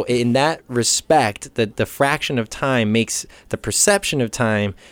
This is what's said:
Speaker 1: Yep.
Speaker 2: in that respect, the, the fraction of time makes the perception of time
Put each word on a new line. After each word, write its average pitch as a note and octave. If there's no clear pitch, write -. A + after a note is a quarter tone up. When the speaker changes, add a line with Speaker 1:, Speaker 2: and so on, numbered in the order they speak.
Speaker 1:
Yep. A#2+
Speaker 2:
in A#2+
that D3
respect, A#2+
the, A2+
the G#2+
fraction C#3
of A2
time B2+
makes A2+
the -
perception G3
of A2+
time G#2